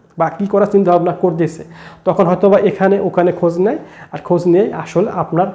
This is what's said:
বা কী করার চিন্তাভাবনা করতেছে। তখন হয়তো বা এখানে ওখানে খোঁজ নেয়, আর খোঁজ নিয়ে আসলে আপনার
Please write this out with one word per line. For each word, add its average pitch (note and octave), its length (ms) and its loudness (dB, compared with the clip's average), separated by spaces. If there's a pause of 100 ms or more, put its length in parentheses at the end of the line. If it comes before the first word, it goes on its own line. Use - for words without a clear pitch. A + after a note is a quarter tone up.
(180)
বা E3 100 0
কী G3 180 -6
করার G3+ 200 2
চিন্তাভাবনা F3+ 460 2
করতেছে। E3 520 -4 (400)
তখন F3+ 220 2
হয়তো F3+ 240 2
বা G3 80 6
এখানে F#3+ 420 2
ওখানে F3+ 320 0
খোঁজ E3+ 260 -2
নেয়, A#3 200 0 (340)
আর - 120 -14
খোঁজ F3 220 0
নিয়ে F#3 280 2
আসলে E3 400 -2
আপনার E3+ 400 -2